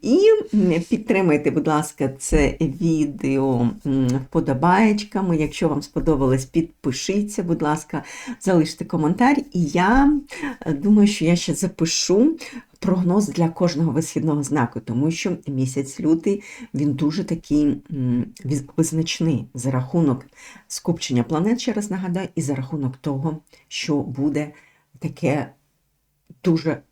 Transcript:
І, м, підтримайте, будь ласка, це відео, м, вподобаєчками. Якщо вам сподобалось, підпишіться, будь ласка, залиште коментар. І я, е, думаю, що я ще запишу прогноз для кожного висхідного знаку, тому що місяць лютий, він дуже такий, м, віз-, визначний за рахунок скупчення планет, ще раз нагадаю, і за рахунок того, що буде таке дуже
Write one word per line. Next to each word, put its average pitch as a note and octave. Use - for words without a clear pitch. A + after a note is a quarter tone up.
І, C4
м, F3+
підтримайте, E3+
будь D#3
ласка, D3+
це C#3+
відео, C3+
м, C3+
вподобаєчками. F3
Якщо D3+
вам C#3+
сподобалось, C3+
підпишіться, F#3+
будь E3+
ласка, D#3
залиште F3
коментар. F#3
І F3
я, C4
е, -
думаю, G3+
що G3+
я E3+
ще E3+
запишу G3
прогноз F#3
для E3+
кожного E3
висхідного D3+
знаку, C3+
тому B2+
що F3+
місяць C3+
лютий, E3
він D3
дуже D3+
такий, D3
м, B2+
віз-, C3
визначний D#3+
за C3
рахунок B2+
скупчення C#3
планет, F#3
ще A#3+
раз G#3
нагадаю, F#3
і E3
за C3+
рахунок C3
того, D3+
що -
буде C#3+
таке D3
дуже D#3+